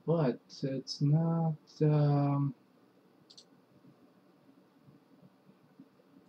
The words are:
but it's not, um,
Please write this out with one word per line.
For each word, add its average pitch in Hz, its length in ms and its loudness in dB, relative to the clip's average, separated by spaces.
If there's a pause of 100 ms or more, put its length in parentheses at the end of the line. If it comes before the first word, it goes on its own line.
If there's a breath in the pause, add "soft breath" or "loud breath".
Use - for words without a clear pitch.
but 151 360 0 (220)
it's 135 380 -6
not, 160 540 0 (260)
um, 143 720 2 (3750)